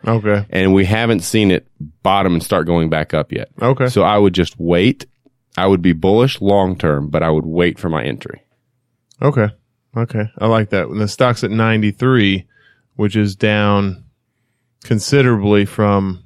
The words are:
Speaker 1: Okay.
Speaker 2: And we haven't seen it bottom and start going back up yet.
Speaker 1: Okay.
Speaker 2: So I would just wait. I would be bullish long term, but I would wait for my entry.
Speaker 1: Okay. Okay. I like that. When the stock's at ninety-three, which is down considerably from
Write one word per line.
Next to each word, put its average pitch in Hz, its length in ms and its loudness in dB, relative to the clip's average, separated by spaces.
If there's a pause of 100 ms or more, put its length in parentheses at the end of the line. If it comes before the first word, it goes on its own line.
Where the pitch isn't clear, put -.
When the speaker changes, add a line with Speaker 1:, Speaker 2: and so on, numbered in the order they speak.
Speaker 1:
Okay. 104 440 0
Speaker 2:
And 95 240 2
we 98 100 4
haven't 110 360 0
seen 104 300 0
it - 160 -2 (360)
bottom 95 320 0
and 82 80 -2
start 82 240 -2
going 85 240 0
back 78 240 -4
up 76 180 -4
yet. - 160 -8 (120)
Speaker 1:
Okay. 127 280 0
Speaker 2:
So 101 140 0
I 104 160 2
would 98 160 4
just 87 240 -2
wait. 87 480 0 (500)
I 95 100 0
would 98 160 2
be 90 100 4
bullish 104 480 0
long 98 360 0
term, 73 340 -2
but 78 120 -2
I 82 80 0
would 78 160 -2
wait 87 320 -2
for 87 100 -8
my 76 160 -4
entry. - 380 -10 (800)
Speaker 1:
Okay. 131 260 2 (480)
Okay. 113 280 -4 (140)
I - 80 -2
like 110 240 0
that. 90 180 -2
When 90 100 -8
the 107 100 -2
stock's 123 360 0
at 101 80 0
ninety-three, 110 920 0 (500)
which 107 180 -2
is 101 220 0
down 104 680 0 (800)
considerably 107 800 2
from 98 600 -2